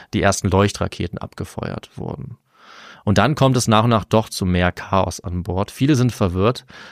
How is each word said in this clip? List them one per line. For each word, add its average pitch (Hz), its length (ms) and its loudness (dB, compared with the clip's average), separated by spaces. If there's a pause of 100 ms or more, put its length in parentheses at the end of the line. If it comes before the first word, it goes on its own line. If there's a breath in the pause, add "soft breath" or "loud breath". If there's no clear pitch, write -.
(140 loud breath)
die 101 80 0
ersten 98 280 0
Leuchtraketen 95 680 0
abgefeuert - 800 -10
wurden. - 420 -12 (680 loud breath)
Und 101 120 2
dann 117 160 2
kommt 135 240 2
es 117 100 0
nach 110 180 4
und 123 40 2
nach 110 140 2
doch 110 260 0
zu - 160 -6
mehr 90 260 2
Chaos - 500 -2
an 87 200 -6
Bord. 90 300 -4
Viele 143 240 2
sind 123 160 2
verwirrt 101 540 0 (260 loud breath)